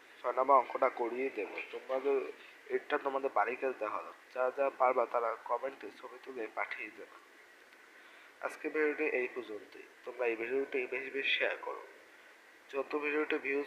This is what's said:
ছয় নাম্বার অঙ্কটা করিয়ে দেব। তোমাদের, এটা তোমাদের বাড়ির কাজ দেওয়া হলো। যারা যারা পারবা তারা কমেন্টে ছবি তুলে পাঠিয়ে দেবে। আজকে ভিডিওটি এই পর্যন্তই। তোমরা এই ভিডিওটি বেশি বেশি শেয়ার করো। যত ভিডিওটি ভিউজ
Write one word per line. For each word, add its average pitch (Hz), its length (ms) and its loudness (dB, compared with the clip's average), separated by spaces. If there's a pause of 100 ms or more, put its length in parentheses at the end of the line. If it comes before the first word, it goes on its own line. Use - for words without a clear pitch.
(200)
ছয় 123 120 0
নাম্বার 131 240 8
অঙ্কটা 127 320 6
করিয়ে 123 420 0
দেব। 101 180 -2 (240)
তোমাদের, 135 440 0 (500)
এটা 131 320 0
তোমাদের 135 360 0
বাড়ির 107 260 2
কাজ 131 180 0
দেওয়া 104 180 -2
হলো। 85 160 -8 (220)
যারা 127 220 2
যারা 135 140 2
পারবা 127 360 4
তারা 117 240 0 (140)
কমেন্টে 123 440 -4 (100)
ছবি 123 260 -14
তুলে 131 200 -6 (100)
পাঠিয়ে 107 420 -4
দেবে। - 200 -16 (1200)
আজকে - 280 -6
ভিডিওটি 151 360 2
এই 123 300 0
পর্যন্তই। 104 520 -10 (180)
তোমরা 123 220 -2
এই 117 100 2
ভিডিওটি 127 500 -2
বেশি 131 240 -4
বেশি 135 280 0
শেয়ার 120 180 0
করো। - 260 -8 (880)
যত 139 260 -2
ভিডিওটি 151 420 2
ভিউজ 139 280 0